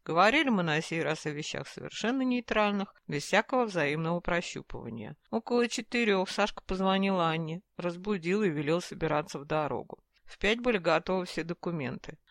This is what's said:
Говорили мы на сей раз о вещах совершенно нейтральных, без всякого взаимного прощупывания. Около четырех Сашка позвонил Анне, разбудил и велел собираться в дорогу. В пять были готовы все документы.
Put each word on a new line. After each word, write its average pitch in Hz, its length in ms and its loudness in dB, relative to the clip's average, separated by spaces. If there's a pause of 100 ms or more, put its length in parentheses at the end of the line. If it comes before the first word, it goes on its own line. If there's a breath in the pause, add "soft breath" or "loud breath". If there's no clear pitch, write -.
Говорили 226 460 4
мы 202 120 4
на 160 200 2
сей 165 200 -2
раз 151 220 -2
о 156 60 -4
вещах 147 360 -6
совершенно - 540 -4
нейтральных, 220 760 0 (120)
без 143 180 -4
всякого 240 400 2
взаимного 165 560 0
прощупывания. 135 960 -6 (140)
Около 240 380 2
четырех 220 600 0
Сашка - 340 -2
позвонил 190 560 2
Анне, 165 440 0 (160)
разбудил 180 640 -2
и 196 80 4
велел 151 320 0
собираться 151 560 -2
в 143 80 -12
дорогу. 147 580 -4 (200)
В - 120 -18
пять 220 240 0
были 240 160 2
готовы 180 480 2
все 170 200 -4
документы. 160 760 -6 (120 soft breath)